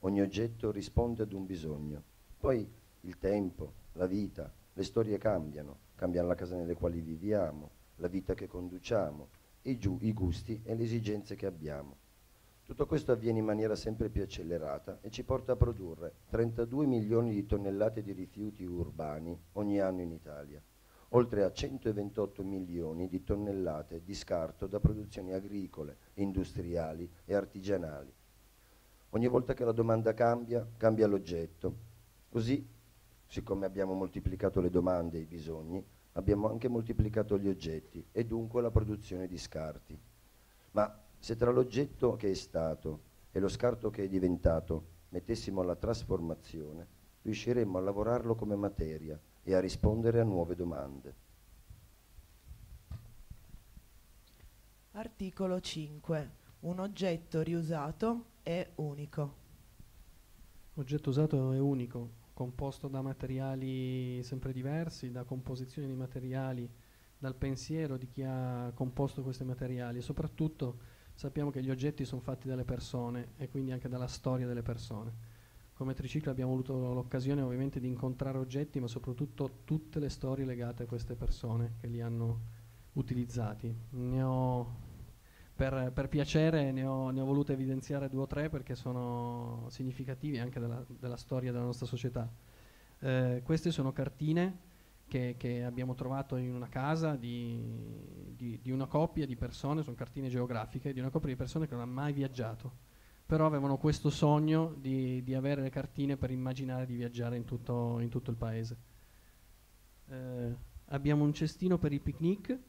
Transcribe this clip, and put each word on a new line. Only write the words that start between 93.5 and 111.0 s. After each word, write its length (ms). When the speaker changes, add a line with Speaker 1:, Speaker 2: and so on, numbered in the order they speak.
Speaker 3:
sono 200
cartine 800
che, 240
che 260
abbiamo 320
trovato 420
in 180
una 160
casa 460
di, 440
di, 280
di 80
una 160
coppia 400
di 100
persone, 460
sono 120
cartine 360
geografiche, 640
di 60
una 100
coppia 180
di 80
persone 300
che 80
non 80
ha 40
mai 280
viaggiato, 580
però 180
avevano 320
questo 320
sogno 720
di, 440
di 120
avere 260
le 80
cartine 480
per 140
immaginare 560
di 80
viaggiare 420
in 80
tutto, 540
in 100
tutto 220
il 80
paese. 380
Eh, 480
abbiamo 380